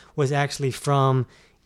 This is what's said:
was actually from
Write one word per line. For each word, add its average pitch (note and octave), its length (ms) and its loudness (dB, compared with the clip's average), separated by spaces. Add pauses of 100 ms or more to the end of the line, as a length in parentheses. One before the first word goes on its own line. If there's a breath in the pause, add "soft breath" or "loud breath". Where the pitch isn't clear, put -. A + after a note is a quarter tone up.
(160 loud breath)
was C#3 160 0
actually C#3+ 400 -2
from C3+ 540 2 (400 soft breath)